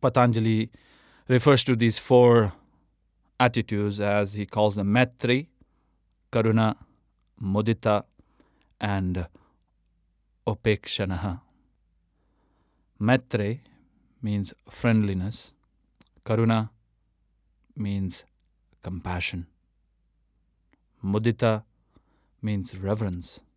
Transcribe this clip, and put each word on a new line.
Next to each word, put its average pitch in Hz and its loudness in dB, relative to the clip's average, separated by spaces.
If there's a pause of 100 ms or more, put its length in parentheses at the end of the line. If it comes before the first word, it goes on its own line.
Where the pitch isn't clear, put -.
Patanjali 113 2 (600)
refers 127 4
to 127 0
these 113 2
four 120 6 (840)
attitudes 107 0
as 101 0
he 104 -6
calls 107 0
them: 101 -2
Maitri, 123 0 (840)
Karuna, 110 2 (680)
Mudita, 104 0 (760)
and 92 -4 (1160)
Upekshanaha. 98 -4 (1600)
Maitri 113 0 (600)
means 104 -4 (160)
friendliness. 104 -2 (720)
Karuna 113 0 (1040)
means 98 -6 (580)
compassion. 90 -8 (1600)
Mudita 110 0 (800)
means 101 -6
reverence. 95 -6 (160)